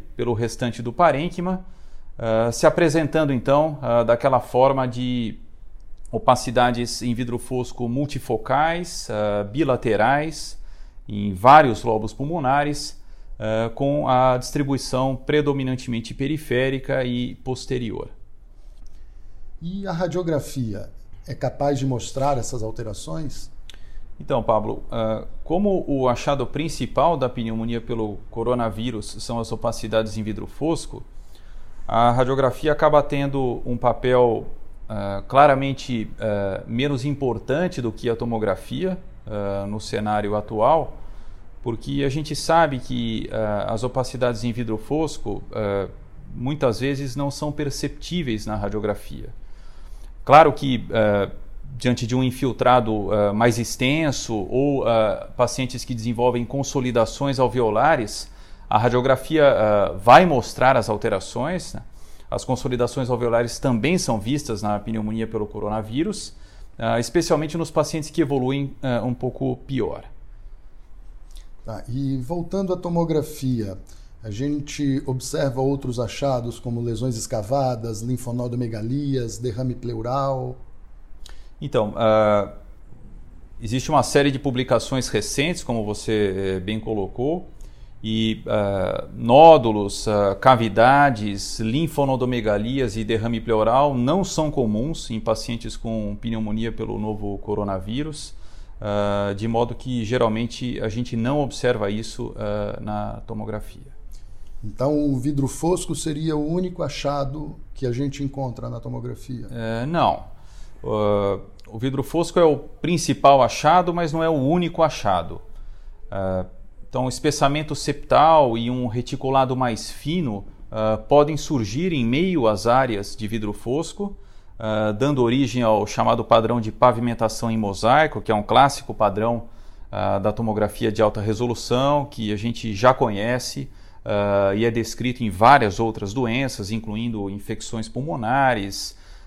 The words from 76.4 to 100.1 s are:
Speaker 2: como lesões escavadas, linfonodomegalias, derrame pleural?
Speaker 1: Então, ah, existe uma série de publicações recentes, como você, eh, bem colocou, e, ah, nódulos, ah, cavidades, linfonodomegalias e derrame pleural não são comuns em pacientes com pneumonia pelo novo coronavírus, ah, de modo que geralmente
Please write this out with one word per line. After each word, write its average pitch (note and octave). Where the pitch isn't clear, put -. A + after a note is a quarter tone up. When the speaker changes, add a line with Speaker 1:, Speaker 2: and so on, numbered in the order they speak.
Speaker 2:
como A#2
lesões A#2+
escavadas, A2+
linfonodomegalias, A#2+
derrame B2
pleural? B2+
Speaker 1:
Então, A#2
ah, G#2+
existe B2
uma C#3+
série C#3+
de B2+
publicações B2+
recentes, C#3
como A#2
você, G2+
eh, F#2
bem G#2+
colocou, A#2
e, A2
ah, G2+
nódulos, A#2
ah, G2+
cavidades, A2+
linfonodomegalias B2
e A2
derrame A2+
pleural A#2
não C#3
são D#3
comuns B2
em A2
pacientes A2+
com G#2+
pneumonia A2
pelo G#2+
novo G2+
coronavírus, G#2
ah, G2+
de G#2
modo A#2
que B2
geralmente A#2